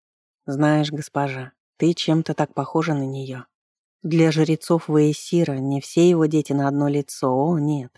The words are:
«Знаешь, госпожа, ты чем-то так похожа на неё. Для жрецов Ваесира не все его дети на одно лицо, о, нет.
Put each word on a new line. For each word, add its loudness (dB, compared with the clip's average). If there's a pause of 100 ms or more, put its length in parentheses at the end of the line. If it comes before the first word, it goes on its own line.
(460)
«Знаешь, 2
госпожа, -6 (240)
ты 2
чем-то 0
так -4
похожа -2
на -2
неё. -10 (580)
Для 2
жрецов 0
Ваесира 0
не -4
все 2
его 4
дети 0
на 0
одно 0
лицо, -2
о, 0
нет. -4